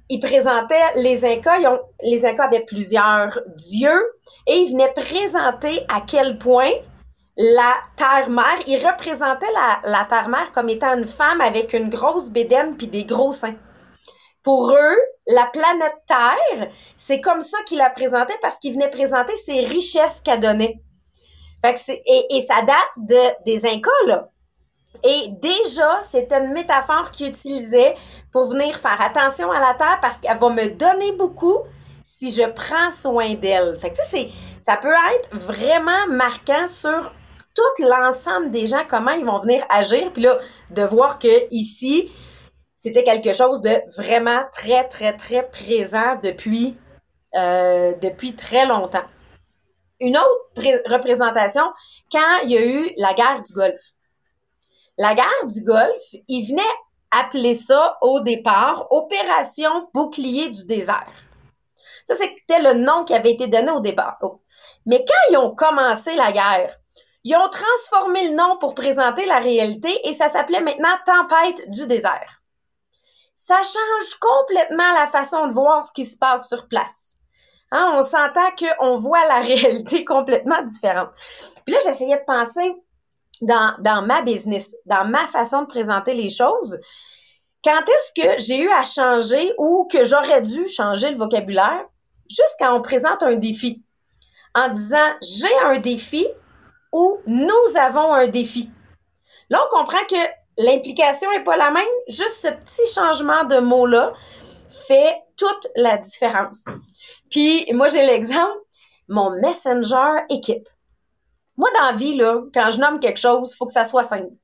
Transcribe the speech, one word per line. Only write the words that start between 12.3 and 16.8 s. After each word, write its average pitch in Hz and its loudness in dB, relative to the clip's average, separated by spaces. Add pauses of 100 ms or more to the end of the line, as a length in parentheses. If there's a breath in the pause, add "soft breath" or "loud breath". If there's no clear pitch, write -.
puis 233 -12
des 208 -6
gros 247 0
seins. 220 -10 (920 soft breath)
Pour 254 2
eux, 302 6 (300)
la 240 4
planète 311 0 (100)
Terre, 254 0 (260 loud breath)